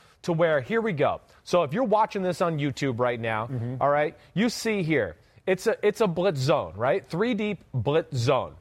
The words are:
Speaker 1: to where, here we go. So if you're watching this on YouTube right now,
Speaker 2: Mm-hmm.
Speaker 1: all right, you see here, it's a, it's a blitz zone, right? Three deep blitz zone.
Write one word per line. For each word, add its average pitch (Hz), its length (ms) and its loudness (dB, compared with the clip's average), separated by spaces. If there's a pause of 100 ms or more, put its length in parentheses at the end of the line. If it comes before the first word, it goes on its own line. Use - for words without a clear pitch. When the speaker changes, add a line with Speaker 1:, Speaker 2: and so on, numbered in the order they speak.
(220)
Speaker 1:
to 175 120 -2
where, 160 280 4
here 220 200 0
we 214 120 -2
go. 123 260 0 (240)
So 175 200 2
if 139 100 -4
you're 240 100 0
watching 214 380 2
this 180 200 -2
on 165 180 0
YouTube 135 400 -2
right 123 200 0
now, 113 280 -2
Speaker 2:
Mm-hmm. 123 340 -6
Speaker 1:
all 139 80 4
right, 147 260 2 (200)
you 220 140 2
see 208 340 -2
here, 131 320 0 (300)
it's 185 220 0
a, 208 80 2 (100)
it's 208 160 0
a 220 60 4
blitz 175 320 0
zone, 127 360 0
right? 135 340 0
Three 220 240 -2
deep 208 300 -4 (100)
blitz 143 420 0
zone. 120 460 0